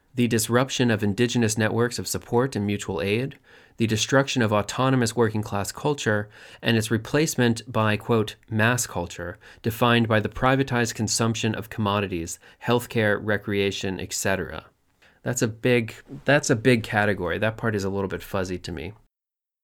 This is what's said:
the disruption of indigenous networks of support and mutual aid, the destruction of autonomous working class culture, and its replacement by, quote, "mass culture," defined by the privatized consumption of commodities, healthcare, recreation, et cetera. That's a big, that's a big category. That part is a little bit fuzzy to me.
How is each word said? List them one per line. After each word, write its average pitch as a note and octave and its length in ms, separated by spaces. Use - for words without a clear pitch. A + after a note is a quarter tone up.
the B2 120
disruption A#2+ 640
of G#2+ 120
indigenous A2+ 560
networks A2 400
of F#2+ 100
support A#2+ 480
and G#2 100
mutual G2+ 360
aid, A2+ 360
the A2+ 100
destruction B2+ 560
of G#2+ 100
autonomous A#2+ 640
working G#2+ 280
class G2+ 280
culture, A2 580
and A#2 160
its A2 140
replacement A#2+ 800
by, A2 260
quote, G#2+ 380
"mass A#2 380
culture," F2 500
defined A#2 460
by A2 100
the G#2 100
privatized B2+ 680
consumption A2+ 580
of - 160
commodities, G2 680
healthcare, A#2 580
recreation, G2+ 760
et - 120
cetera. F2+ 520
That's A#2+ 200
a A#2+ 40
big, A#2 480
that's C#3+ 260
a B2+ 60
big A#2 260
category. F#2+ 560
That A2 180
part A2 200
is G2 80
a F#2+ 60
little G2 180
bit F2+ 140
fuzzy F#2 360
to F2+ 140
me. E2 220